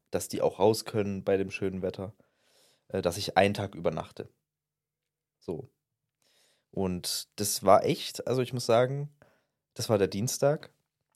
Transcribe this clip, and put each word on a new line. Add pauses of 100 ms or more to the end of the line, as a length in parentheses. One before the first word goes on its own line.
(120)
dass
die
auch
raus
können
bei
dem
schönen
Wetter, (720)
äh,
dass
ich
einen
Tag
übernachte. (1120)
So. (1040)
Und (120)
das
war
echt,
also
ich
muss
sagen, (640)
das
war
der
Dienstag. (440)